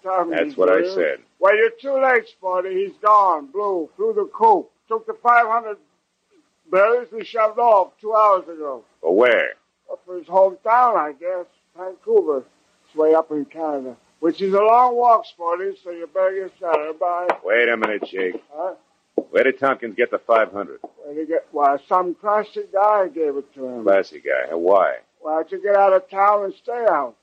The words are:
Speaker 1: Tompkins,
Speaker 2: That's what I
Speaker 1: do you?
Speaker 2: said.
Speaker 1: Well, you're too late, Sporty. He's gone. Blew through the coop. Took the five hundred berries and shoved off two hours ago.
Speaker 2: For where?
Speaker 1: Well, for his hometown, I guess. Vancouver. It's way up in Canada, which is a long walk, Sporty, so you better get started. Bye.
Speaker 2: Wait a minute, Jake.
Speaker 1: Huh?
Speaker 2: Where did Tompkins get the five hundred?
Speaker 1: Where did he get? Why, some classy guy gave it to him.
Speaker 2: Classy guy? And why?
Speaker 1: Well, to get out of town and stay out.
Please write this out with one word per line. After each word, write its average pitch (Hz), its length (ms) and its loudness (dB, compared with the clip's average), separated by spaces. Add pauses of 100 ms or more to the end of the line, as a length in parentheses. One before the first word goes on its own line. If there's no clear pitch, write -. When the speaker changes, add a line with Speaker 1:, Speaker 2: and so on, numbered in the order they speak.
Speaker 1:
Tompkins, 175 360 -2
Speaker 2:
That's 151 180 -4
what 92 120 4
I 185 100 4
Speaker 1:
do 170 80 0
you? 185 60 -6
Speaker 2:
said. 180 260 -2 (200)
Speaker 1:
Well, 196 160 4
you're 226 160 2
too 262 300 -4
late, 254 260 0
Sporty. 185 460 -6
He's 190 280 -4
gone. 196 460 2
Blew 190 480 -4
through 220 180 -2
the 202 200 -2
coop. 208 360 2 (200)
Took 226 180 -6
the 220 60 -8
five 240 340 4
hundred 220 300 -4 (920)
berries 220 400 2
and 220 140 -12
shoved 220 340 -2
off 214 400 4
two 214 140 -6
hours 208 340 4
ago. 147 360 -10 (180)
Speaker 2:
For 85 140 0
where? 104 380 4 (340)
Speaker 1:
Well, - 180 -14
for 180 120 -14
his 160 100 -14
hometown, 196 680 2
I 151 160 -4
guess. 180 320 -8 (320)
Vancouver. 180 680 -2 (440)
It's - 80 -20
way 156 180 2
up 160 180 0
in 147 140 -4
Canada, 143 500 -8 (240)
which 165 220 -2
is 190 120 -2
a 202 80 2
long 240 340 4
walk, 233 300 2
Sporty, 175 580 -6
so 180 80 -14
you 170 160 -12
better 190 280 -2 (120)
get 175 100 -20
started. 160 420 -4
Bye. 175 280 -4 (160)
Speaker 2:
Wait 117 260 2
a 117 80 0
minute, 107 320 -4
Jake. 92 320 -6 (120)
Speaker 1:
Huh? 170 200 -8 (560)
Speaker 2:
Where 104 140 0
did 131 160 0
Tompkins 120 360 -4
get 117 160 -2
the 101 80 -4
five 110 320 0
hundred? 92 280 -12 (240)
Speaker 1:
Where 147 100 -16
did 151 80 -8
he 156 60 -8
get? 156 240 -4
Why, 143 260 0 (100)
some 180 280 -2
classy 208 480 -4 (100)
guy 196 360 2
gave 151 280 -4
it - 180 -12
to 131 120 -12
him. 123 160 -12
Speaker 2:
Classy 98 360 0
guy? 65 300 -4
And 82 120 -6
why? 85 360 2 (260)
Speaker 1:
Well, 160 200 -4
to 190 160 -12
get 202 160 0
out 196 180 4
of 190 160 0
town 202 360 0
and 190 100 -8
stay 240 340 -8
out. 139 340 -2